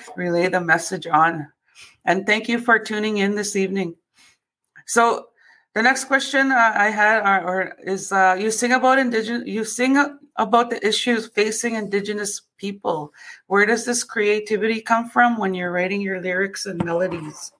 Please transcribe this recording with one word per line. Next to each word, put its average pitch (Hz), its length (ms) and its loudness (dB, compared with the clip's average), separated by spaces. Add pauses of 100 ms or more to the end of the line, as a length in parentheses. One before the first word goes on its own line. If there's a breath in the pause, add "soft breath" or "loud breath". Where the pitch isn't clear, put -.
(160 loud breath)
relay 175 320 0
the 185 140 0
message 170 460 0
on. 156 400 2 (580 loud breath)
And 190 200 0
thank 214 240 0
you 240 100 0
for 240 200 4
tuning 214 380 -4
in 196 180 0
this 208 200 -4
evening. 190 400 -2 (880 loud breath)
So - 420 2 (460 soft breath)
the 208 100 0
next 262 220 2
question, 269 460 0
uh, 233 240 4
I 208 140 2
had, 214 320 2
uh, 196 240 2
or 185 380 -2
is, 190 280 -6
uh, 190 280 4
you 214 120 -2
sing 240 200 0
about 262 260 4
indigen-, 240 480 -2
you 208 180 -4
sing 262 340 0 (400)
about 233 320 2
the 226 160 -4
issues 220 420 0
facing 220 480 -2
Indigenous 202 640 -4 (160)
people. 196 560 -6 (340 loud breath)
Where 202 180 4
does 233 200 0
this 240 180 -2
creativity 214 800 -2
come 233 280 0
from 240 280 2
when 190 160 -2
you're 180 180 -6
writing 185 300 -2
your 190 200 -4
lyrics 185 440 -4
and 175 180 -4
melodies? 170 760 -4